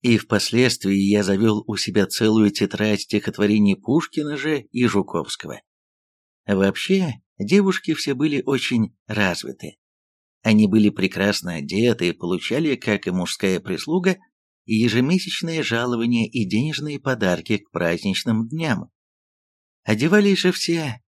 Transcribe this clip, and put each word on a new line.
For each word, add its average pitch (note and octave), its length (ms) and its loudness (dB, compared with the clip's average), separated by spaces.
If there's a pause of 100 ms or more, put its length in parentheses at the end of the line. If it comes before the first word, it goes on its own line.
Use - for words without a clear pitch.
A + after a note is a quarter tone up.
И A#2 160 4
впоследствии G#2+ 800 0
я G2+ 240 4
завёл G#2 440 2
у G#2+ 100 -6
себя G2 300 0
целую A2 440 4
тетрадь G#2 520 -2
стихотворений G#2 720 2
Пушкина D3+ 640 -4
же C#3+ 240 -2
и A#2+ 260 -2
Жуковского. F2 760 -4 (840)
Вообще, G#2 760 0 (160)
девушки F#3 560 2
все C#3+ 180 -4
были C#3+ 320 0
очень B2 500 0 (120)
развиты. F2+ 720 -4 (640)
Они G#2+ 260 6
были G#2 220 4
прекрасно F#2+ 640 -2
одеты F2+ 540 0
и E2 40 -2
получали, A#2 640 -4
как G2+ 300 -2
и F#2+ 40 -4
мужская F2+ 500 -2
прислуга, F3 580 -4 (480)
ежемесячное D3+ 960 0
жалование A#2 640 0
и A2 180 -4
денежные C#3+ 540 -4
подарки G#2+ 560 -2
к - 140 -8
праздничным F#2+ 760 -2
дням. C#3+ 440 -4 (960)
Одевались F3+ 560 4
же F3+ 120 2
все, D#3+ 480 -4 (140)